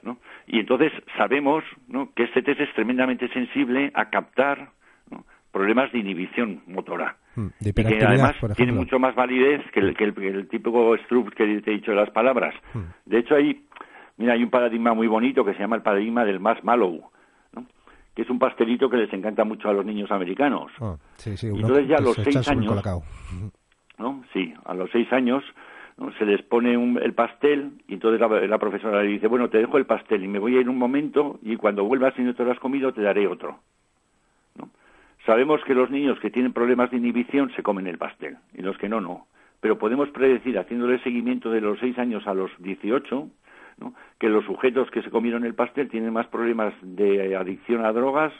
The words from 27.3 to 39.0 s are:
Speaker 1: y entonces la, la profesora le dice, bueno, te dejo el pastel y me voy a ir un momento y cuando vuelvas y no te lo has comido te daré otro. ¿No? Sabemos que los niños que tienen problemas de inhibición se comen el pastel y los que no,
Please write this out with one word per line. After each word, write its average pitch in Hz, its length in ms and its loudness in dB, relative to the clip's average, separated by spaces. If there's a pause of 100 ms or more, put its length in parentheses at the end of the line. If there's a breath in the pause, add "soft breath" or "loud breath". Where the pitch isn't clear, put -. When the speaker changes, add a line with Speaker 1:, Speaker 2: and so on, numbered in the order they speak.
Speaker 1:
y 101 60 -10
entonces 110 260 2
la, 113 80 4
la 104 300 2
profesora 104 460 0
le 104 60 2
dice, 104 180 0
bueno, 120 220 2
te 110 80 2
dejo 110 200 2
el 131 80 2
pastel 104 380 0
y 95 40 -6
me 101 120 -4
voy 123 180 2
a 127 40 6
ir 123 80 2
un 131 80 -2
momento 143 640 0
y 110 160 -4
cuando 101 280 2
vuelvas 131 320 2
y 127 40 -2
no 123 120 0
te 123 100 -2
lo 120 80 2
has 123 80 -2
comido 131 340 -2
te 110 80 -4
daré 101 260 2
otro. 82 320 -8 (1000)
¿No? - 120 -16 (560 soft breath)
Sabemos 139 400 4
que 135 80 0
los 127 160 4
niños 139 300 0
que 107 100 -4
tienen 127 240 -2
problemas 120 380 2
de 127 60 -4
inhibición 120 580 0
se - 80 -8
comen 98 240 -2
el 82 100 -8
pastel 76 400 -10 (160)
y - 80 -14
los 95 160 -6
que 101 120 -6
no, 110 120 -2